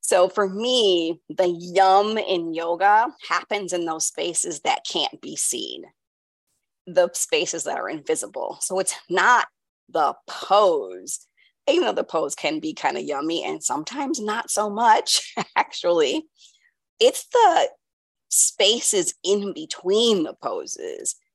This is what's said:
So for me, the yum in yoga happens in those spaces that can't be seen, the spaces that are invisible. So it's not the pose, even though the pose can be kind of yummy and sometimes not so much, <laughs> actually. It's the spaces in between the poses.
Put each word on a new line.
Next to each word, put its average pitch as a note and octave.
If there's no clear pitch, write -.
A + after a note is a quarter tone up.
So F#3
for G3+
me, F#3+
the F3+
yum F#3+
in E3+
yoga F3
happens F3+
in F3
those D#3+
spaces E3+
that -
can't -
be D#3
seen, -
the F3
spaces E3
that -
are F#2+
invisible. -
So F#3
it's F#3
not F#3
the D3
pose, C3+
even E4+
though A3
the -
pose D#3
can D#3
be D#3
kind C#3+
of D3+
yummy D3
and D#3
sometimes C4
not G#3+
so G#3+
much, -
<laughs> -
actually. F3
It's -
the G4+
spaces -
in G3+
between F#3+
the -
poses. -